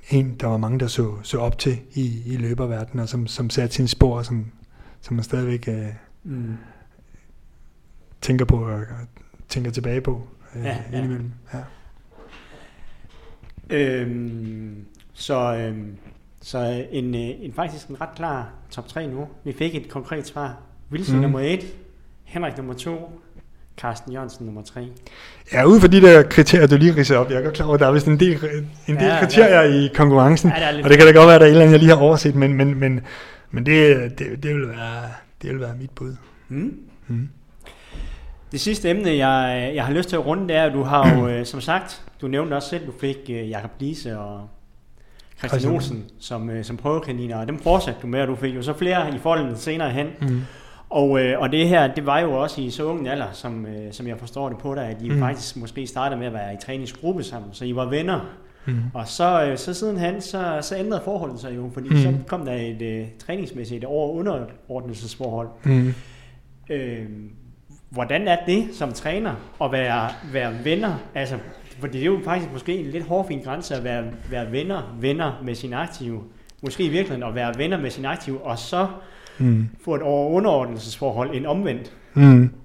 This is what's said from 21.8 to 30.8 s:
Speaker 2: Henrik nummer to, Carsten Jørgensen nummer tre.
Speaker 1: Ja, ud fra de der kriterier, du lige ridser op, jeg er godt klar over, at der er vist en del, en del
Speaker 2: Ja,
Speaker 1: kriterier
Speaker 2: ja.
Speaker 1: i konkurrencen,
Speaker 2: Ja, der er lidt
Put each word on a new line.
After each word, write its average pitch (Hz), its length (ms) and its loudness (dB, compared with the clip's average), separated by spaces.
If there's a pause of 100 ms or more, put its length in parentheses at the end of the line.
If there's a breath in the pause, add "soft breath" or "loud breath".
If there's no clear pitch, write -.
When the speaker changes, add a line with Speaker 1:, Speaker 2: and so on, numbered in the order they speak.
Speaker 2:
Henrik 160 320 -8
nummer 127 180 -12
to, 165 460 -12 (560)
Carsten 120 360 -10
Jørgensen 127 340 -12
nummer 107 160 -14
tre. 123 260 -16 (640 soft breath)
Speaker 1:
Ja, 127 120 2
ud 202 160 10
fra 185 80 8
de 190 120 10
der 170 220 12
kriterier, 151 440 6
du 143 100 8
lige 160 200 6
ridser 135 200 4
op, 127 140 2
jeg 127 80 0
er 131 40 -2
godt 143 120 -4
klar - 120 -2
over, 151 80 2
at 143 60 6
der 143 60 6
er 131 60 4
vist 143 140 2
en 151 140 4
del, 180 120 6 (560)
en 151 80 0
del 190 80 2
Speaker 2:
Ja, 165 160 2
Speaker 1:
kriterier 190 420 8
Speaker 2:
ja. 143 220 4
Speaker 1:
i 139 100 0
konkurrencen, 147 560 6
Speaker 2:
Ja, 160 100 -2
der 160 60 0
er 147 60 0
lidt 147 120 -4